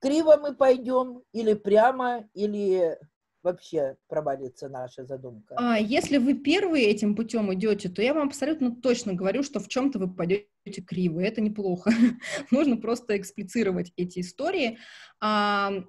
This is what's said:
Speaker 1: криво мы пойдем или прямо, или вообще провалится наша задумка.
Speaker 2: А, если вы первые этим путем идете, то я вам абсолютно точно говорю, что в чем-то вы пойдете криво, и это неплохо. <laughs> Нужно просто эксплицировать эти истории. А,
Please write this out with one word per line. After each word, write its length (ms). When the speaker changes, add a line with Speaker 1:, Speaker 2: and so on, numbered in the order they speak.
Speaker 1:
криво 360
мы 180
пойдем 680
или 220
прямо, 800
или 640
вообще 520
провалится 600
наша 360
задумка. 540
Speaker 2:
А, 200
если 400
вы 160
первые 520
этим 280
путем 400
идете, 340
то 140
я 120
вам 140
абсолютно 460
точно 400
говорю, 280
что 180
в 80
чем-то 300
вы 140
пойдете 720
криво, 340
и 40
это 160
неплохо. 500
<laughs> 600
Нужно 280
просто 380
эксплицировать 800
эти 240
истории. 580
А, 500